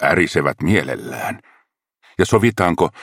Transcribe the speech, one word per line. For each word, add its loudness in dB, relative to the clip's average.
ärisevät 0
mielellään. -4
Ja 2
sovitaanko, 2